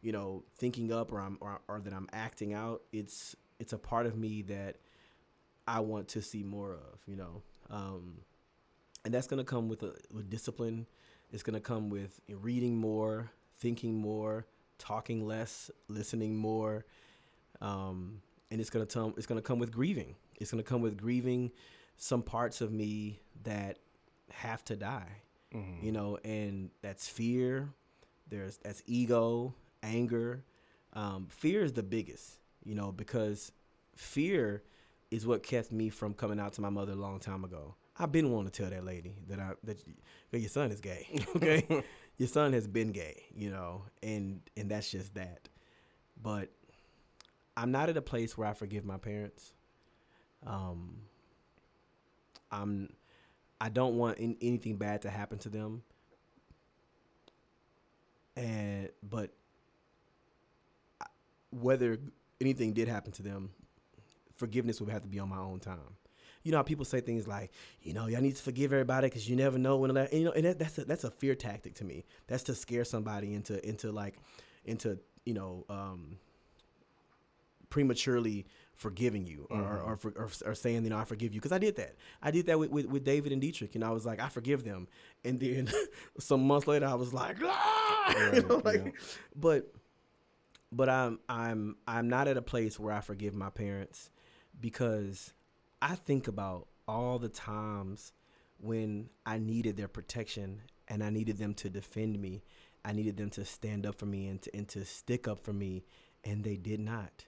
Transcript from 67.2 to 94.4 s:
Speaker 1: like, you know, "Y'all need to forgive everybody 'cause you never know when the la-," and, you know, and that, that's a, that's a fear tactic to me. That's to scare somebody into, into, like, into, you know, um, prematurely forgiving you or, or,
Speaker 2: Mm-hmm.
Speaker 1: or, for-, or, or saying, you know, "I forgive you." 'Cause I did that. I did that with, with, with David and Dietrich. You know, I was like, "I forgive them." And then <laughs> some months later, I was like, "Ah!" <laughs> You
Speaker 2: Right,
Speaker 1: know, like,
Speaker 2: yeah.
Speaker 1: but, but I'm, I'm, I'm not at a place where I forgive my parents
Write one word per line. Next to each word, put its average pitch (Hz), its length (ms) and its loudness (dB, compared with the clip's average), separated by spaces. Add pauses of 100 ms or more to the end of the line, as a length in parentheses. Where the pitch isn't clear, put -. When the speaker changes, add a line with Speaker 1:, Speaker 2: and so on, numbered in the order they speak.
Speaker 1:
like, 101 240 -6 (300)
you 80 120 -6
know, 113 140 -2
"Y'all 117 120 2
need 135 140 4
to - 80 -10
forgive 135 300 2
everybody 131 360 6
'cause 113 200 -2
you 123 80 4
never 131 220 6
know 131 180 6
when 131 180 6
the - 0 -
la-," 135 160 6
and, - 40 2
you 160 100 6
know, 170 80 4
and 160 120 6
that, 180 140 4
that's 156 200 -2
a, 139 60 -4
that's 156 200 0
a 117 80 0
fear 135 240 4
tactic 107 400 -6
to - 80 -6
me. 85 200 -8 (220)
That's 127 180 0
to - 120 0
scare 120 280 0
somebody 107 500 -2
into, 104 300 -2
into, 107 280 -4
like, 101 240 -4 (480)
into, 107 340 -2 (260)
you 117 100 0
know, 95 340 -6
um, 95 500 -8 (1500)
prematurely 120 760 4 (300)
forgiving 104 520 0
you 73 240 -10
or, 104 100 0
or, - 20 2
Speaker 2:
Mm-hmm. 101 280 -2
Speaker 1:
or, 107 60 -2
for-, 107 200 -4
or, 107 140 -4 (160)
or 107 100 0
saying, 117 260 2
you 110 80 2
know, 107 80 0
"I 107 60 0
forgive 110 280 -2
you." 107 80 -4
'Cause 143 120 0
I 185 60 4
did 208 180 4
that. - 180 -6 (260)
I 151 120 0
did 170 140 4
that 165 120 6
with, 156 120 4
with, 143 160 2
with 131 180 0
David 143 260 6
and 135 100 2
Dietrich. 120 340 -2
You 110 60 0
know, 113 60 2
I 113 60 2
was 113 120 0
like, 113 140 -2
"I 123 100 0
forgive 127 360 0
them." 95 240 -6 (360)
And 127 140 2
then 127 300 2 (260)
<laughs> - 240 -16
some 135 260 6
months 139 220 6
later, 143 200 6
I 135 80 2
was 123 200 0
like, - 260 -2
"Ah!" 415 760 4
<laughs> 523 40 4
You 539 120 8
Speaker 2:
Right, - 180 8
Speaker 1:
know, 247 160 6
like, 208 200 4
Speaker 2:
yeah. 269 60 -4 (460)
Speaker 1:
but, 147 360 4 (1000)
but 131 160 6
I'm, 127 400 4
I'm, 117 480 0 (100)
I'm 117 220 2
not 127 180 6
at 139 100 4
a 120 60 0
place 113 380 0
where 107 120 0
I 104 80 0
forgive 104 320 -4
my 98 160 -2
parents 101 640 -6 (500)